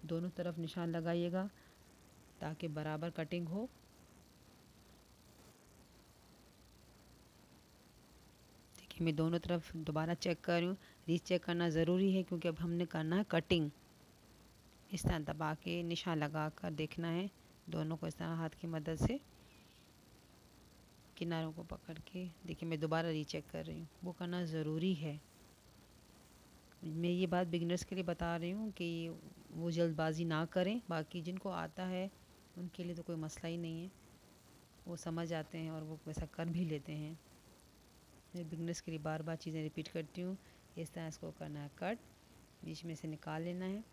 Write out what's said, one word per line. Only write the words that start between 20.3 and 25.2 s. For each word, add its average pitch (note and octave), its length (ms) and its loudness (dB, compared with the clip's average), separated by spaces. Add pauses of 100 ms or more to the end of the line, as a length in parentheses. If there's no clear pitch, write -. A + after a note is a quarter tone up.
किनारों E3 340 0
को E3+ 120 -8
पकड़ - 420 -10
के। F3+ 180 -8 (220)
देखिए E3+ 220 -4
मैं D#3+ 120 0
दोबारा D#3+ 300 2
रीचेक D#3 380 -2
कर D#3+ 160 -4
रही D#3+ 140 -6
हूँ, E3 100 -10 (160)
वो F3+ 80 -4
करना F3 340 -2
ज़रूरी D#3+ 480 2
है। D3+ 240 -4 (1600)